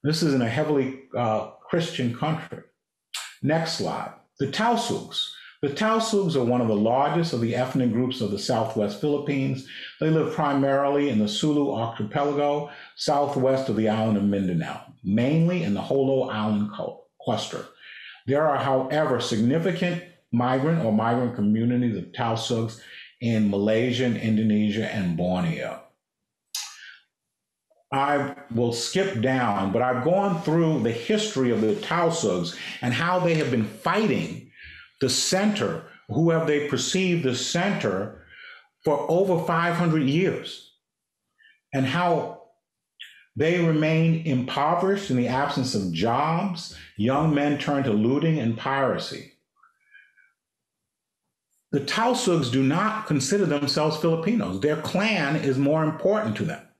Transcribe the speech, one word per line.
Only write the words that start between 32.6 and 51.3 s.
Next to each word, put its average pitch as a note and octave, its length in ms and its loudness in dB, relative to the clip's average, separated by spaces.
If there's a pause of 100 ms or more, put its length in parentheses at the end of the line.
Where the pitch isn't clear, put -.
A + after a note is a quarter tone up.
and A#2+ 120 0
how F3 260 0
they E3+ 160 2
have C#3+ 140 0
been A#2+ 140 2
fighting E3+ 800 -2 (600)
the C3 80 2
center, F3+ 760 0 (240)
who D#3 220 2
have D#3+ 180 2
they D3 220 0
perceived E3+ 540 0
the B2 120 2
center B2+ 920 -2 (600)
for D#3 260 0
over F3 320 2
five E3+ 320 0
hundred D#3+ 280 2
years, - 680 -2 (1000)
and C3 120 0
how E3+ 580 0 (920)
they E3 240 2
remain D#3+ 680 2
impoverished D#3+ 840 0
in B2+ 60 2
the B2 100 2
absence C3 480 -2
of F#2+ 160 -2
jobs. D#3 840 -2 (180)
Young C#3+ 400 2
men C#3+ 220 2
turn C#3 260 0
to B2 80 2
looting C#3+ 480 2
and A2+ 180 0
piracy. C3 760 -2 (2500)